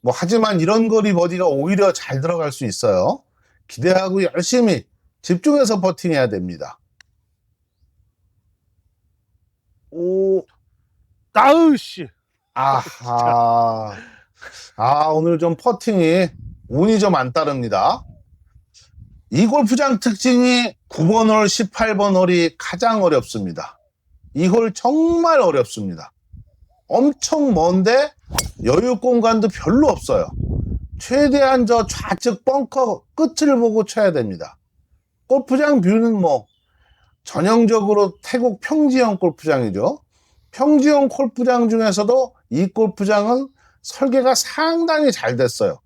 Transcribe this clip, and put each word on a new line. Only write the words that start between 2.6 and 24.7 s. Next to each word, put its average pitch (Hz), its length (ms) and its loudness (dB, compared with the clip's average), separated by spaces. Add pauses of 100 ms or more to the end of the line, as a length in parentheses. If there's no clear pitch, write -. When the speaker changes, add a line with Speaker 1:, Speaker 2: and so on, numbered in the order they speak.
Speaker 1:
있어요. 107 580 -2 (460)
기대하고 185 540 0
열심히 180 640 0 (340)
집중해서 220 640 0
퍼팅해야 165 460 0
됩니다. 90 500 -8 (3000)
오. 185 520 -2 (920)
Speaker 2:
아으, 294 420 6
씨. - 300 -10 (480)
Speaker 1:
아하. 120 1400 0 (840)
아, 139 320 0
오늘 160 300 0
좀 170 180 0
퍼팅이 185 720 0 (400)
운이 190 300 2
좀 196 160 2
안 127 180 -2
따릅니다. 135 720 -2 (1300)
이 208 160 2
골프장 254 540 2
특징이 247 760 0 (120)
구 165 200 -2
번 220 200 4
홀, 214 200 4
십팔 220 480 -2
번 202 180 0
홀이 180 420 2
가장 220 460 -2
어렵습니다. 107 760 -2 (540)
이 156 120 0
홀 220 280 2